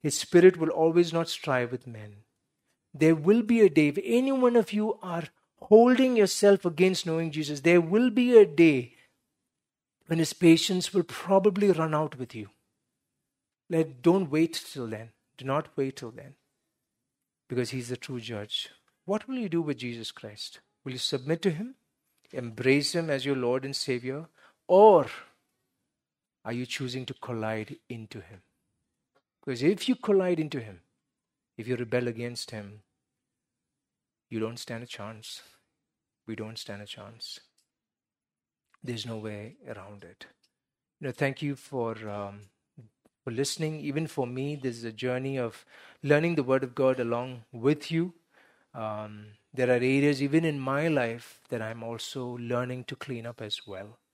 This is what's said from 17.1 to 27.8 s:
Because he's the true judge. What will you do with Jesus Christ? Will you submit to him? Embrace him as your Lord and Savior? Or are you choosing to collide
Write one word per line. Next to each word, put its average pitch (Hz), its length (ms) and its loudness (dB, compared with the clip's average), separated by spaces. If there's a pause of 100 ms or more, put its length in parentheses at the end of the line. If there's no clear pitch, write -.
Because 123 220 -4
he's 127 180 -10
the 123 80 -8
true 123 240 -12
judge. 110 480 -10 (380)
What 202 200 -6
will 262 100 -8
you 233 120 -6
do 170 140 -2
with 147 160 -6
Jesus 117 320 -10
Christ? - 500 -16 (240)
Will 135 80 -10
you 127 60 -12
submit 143 440 -4
to 202 80 2
him? 214 260 -10 (560)
Embrace 127 600 0
him 165 160 -4
as 135 160 -4
your 139 120 -2
Lord 127 280 -2
and 135 100 -10
Savior? 131 520 -6 (400)
Or 185 400 8 (1400)
are 110 80 -8
you 123 140 -6
choosing 127 400 -8
to - 80 -12
collide 110 640 -6 (120)